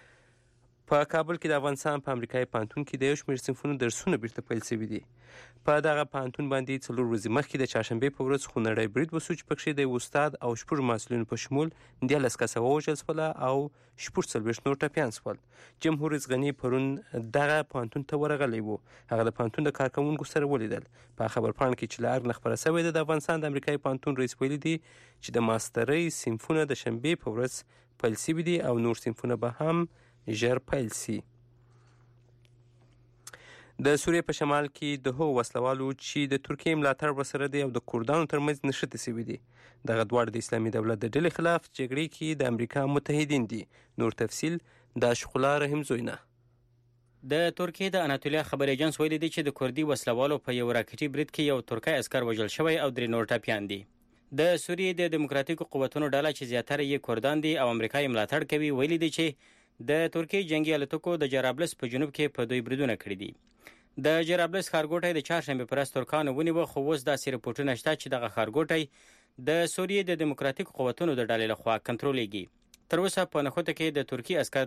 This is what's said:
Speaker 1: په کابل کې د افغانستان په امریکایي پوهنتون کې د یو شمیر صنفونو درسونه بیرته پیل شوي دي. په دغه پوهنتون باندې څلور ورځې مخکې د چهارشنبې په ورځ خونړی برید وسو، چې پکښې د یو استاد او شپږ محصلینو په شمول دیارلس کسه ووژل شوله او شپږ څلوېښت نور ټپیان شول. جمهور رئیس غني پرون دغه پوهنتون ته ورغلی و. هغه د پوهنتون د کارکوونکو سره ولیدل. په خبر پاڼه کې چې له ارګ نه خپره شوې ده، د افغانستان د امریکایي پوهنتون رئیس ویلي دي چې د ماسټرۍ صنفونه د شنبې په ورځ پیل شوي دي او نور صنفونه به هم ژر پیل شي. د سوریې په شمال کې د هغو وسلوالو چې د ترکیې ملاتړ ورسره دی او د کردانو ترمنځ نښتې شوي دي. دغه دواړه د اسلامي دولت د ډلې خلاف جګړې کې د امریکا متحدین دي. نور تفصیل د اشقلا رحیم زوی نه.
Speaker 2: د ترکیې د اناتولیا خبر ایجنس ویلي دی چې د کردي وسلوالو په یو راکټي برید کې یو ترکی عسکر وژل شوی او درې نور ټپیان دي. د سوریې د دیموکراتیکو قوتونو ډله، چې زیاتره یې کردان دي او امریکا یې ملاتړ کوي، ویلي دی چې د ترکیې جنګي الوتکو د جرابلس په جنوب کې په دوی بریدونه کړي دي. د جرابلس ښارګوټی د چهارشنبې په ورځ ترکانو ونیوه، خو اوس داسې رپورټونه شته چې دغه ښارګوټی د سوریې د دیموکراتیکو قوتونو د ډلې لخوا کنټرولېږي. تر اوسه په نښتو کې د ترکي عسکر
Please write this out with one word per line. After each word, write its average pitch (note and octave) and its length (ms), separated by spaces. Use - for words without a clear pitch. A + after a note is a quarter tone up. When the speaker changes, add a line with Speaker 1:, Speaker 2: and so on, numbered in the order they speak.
Speaker 1:
په D3 220
کابل D#3+ 300
کې E3 80
د D3+ 100
افغانستان C#3 460
په C#3 100
امریکایي A#2+ 300
پوهنتون A2+ 320
کې - 140
د - 80
یو D3 100
شمیر C3 240
صنفونو C#3+ 400
درسونه C3+ 400
بیرته - 260
پیل A2+ 160
شوي A2 240
دي. A2 100
په D3+ 180
دغه D3 260
پوهنتون C3+ 400
باندې C3+ 360
څلور A#2+ 200
ورځې A2+ 300
مخکې D3 240
د B2 100
چهارشنبې A#2 460
په C3 100
ورځ C#3 240
خونړی A2 460
برید D3 180
وسو، D#3+ 220
چې - 120
پکښې D3+ 300
د C3+ 80
یو B2 140
استاد D3 420
او B2 80
شپږ C#3+ 300
محصلینو A2+ 400
په A#2 140
شمول D3+ 280
دیارلس C#3 320
کسه A2+ 220
ووژل D3 360
شوله D#3 300
او C3 80
شپږ - 200
څلوېښت A2+ 360
نور C#3 160
ټپیان D3 320
شول. - 240
جمهور D#3 280
رئیس C3 200
غني C#3 260
پرون C3 260
دغه C#3+ 180
پوهنتون C3 400
ته D3 140
ورغلی C3+ 340
و. G#2+ 180
هغه A2+ 220
د - 100
پوهنتون C#3+ 300
د - 100
کارکوونکو D3 540
سره C#3+ 180
ولیدل. A2+ 340
په A2 220
خبر A2 200
پاڼه B2+ 220
کې A#2 100
چې - 140
له B2 100
ارګ B2 200
نه - 40
خپره A2+ 240
شوې E3 220
ده، D#3+ 160
د D3+ 80
افغانستان D#3+ 320
د D3 140
امریکایي D3 340
پوهنتون C3 340
رئیس - 160
ویلي C#3+ 300
دي D#3+ 100
چې - 540
د A#2 160
ماسټرۍ C3+ 720
صنفونه C#3+ 500
د - 140
شنبې B2 280
په A2 120
ورځ B2 160
پیل A2 220
شوي E3 280
دي E3+ 60
او A#2+ 40
نور - 160
صنفونه A#2+ 400
به A#2+ 160
هم E3 260
ژر A#2+ 260
پیل C3 200
شي. - 180
د - 20
سوریې E3+ 260
په D#3 100
شمال D3 300
کې C#3+ 220
د B2+ 120
هغو D#3 100
وسلوالو C3 560
چې - 260
د C#3 40
ترکیې D#3 340
ملاتړ C#3+ 380
ورسره C#3 380
دی C#3+ 100
او C3+ 100
د A#2+ 40
کردانو C#3 400
ترمنځ D3 260
نښتې C3 340
شوي A#2 260
دي. - 80
دغه A2+ 220
دواړه A#2 240
د A#2 80
اسلامي A2+ 320
دولت A2 260
د A2+ 140
ډلې D#3+ 220
خلاف E3 240
جګړې C3+ 280
کې D#3 260
د B2+ 120
امریکا A#2 280
متحدین D3 580
دي. A2 100
نور A2+ 180
تفصیل D#3 340
د A#2+ 80
اشقلا C3+ 360
رحیم D3 260
زوی A#2+ 200
نه. A#2+ 60
Speaker 2:
د D#3+ 120
ترکیې F3+ 360
د F3+ 140
اناتولیا C#3+ 420
خبر C#3 220
ایجنس D3+ 260
ویلي D#3 240
دی E3 120
چې E3 140
د C3+ 100
کردي C3 300
وسلوالو C3 560
په B2 140
یو A#2+ 80
راکټي A#2 380
برید C#3+ 180
کې - 80
یو B2+ 60
ترکی C#3+ 300
عسکر B2 260
وژل G#2+ 260
شوی D#3+ 220
او C#3+ 120
درې A#2+ 260
نور A2+ 180
ټپیان A2 400
دي. G2 60
د F3 240
سوریې F3 380
د E3+ 160
دیموکراتیکو D3 580
قوتونو C#3+ 400
ډله، D3+ 220
چې - 60
زیاتره C#3+ 380
یې C#3+ 180
کردان C3+ 360
دي D#3 80
او B2 120
امریکا A2+ 280
یې C3 120
ملاتړ A2 260
کوي، D3+ 260
ویلي D#3+ 240
دی D#3+ 140
چې D#3+ 340
د - 20
ترکیې E3+ 360
جنګي D#3 260
الوتکو D3+ 460
د C#3 100
جرابلس C3 480
په B2 140
جنوب C#3 220
کې D3 200
په B2+ 60
دوی B2 160
بریدونه C3 340
کړي G2 200
دي. G2 100
د - 20
جرابلس F3 440
ښارګوټی E3 440
د D3+ 120
چهارشنبې C#3 420
په C3 60
ورځ C#3 220
ترکانو C#3 400
ونیوه، E3 340
خو - 140
اوس D3 240
داسې C3+ 260
رپورټونه B2+ 440
شته D#3 200
چې - 160
دغه A#2+ 200
ښارګوټی D3+ 480
د E3 240
سوریې F#3+ 360
د E3+ 140
دیموکراتیکو C#3 560
قوتونو C#3 400
د - 100
ډلې A2+ 220
لخوا A2+ 240
کنټرولېږي. A#2 540
تر E3 140
اوسه F#3+ 180
په C#3+ 100
نښتو D#3+ 320
کې D#3+ 100
د C3+ 100
ترکي C3+ 320
عسکر C3 260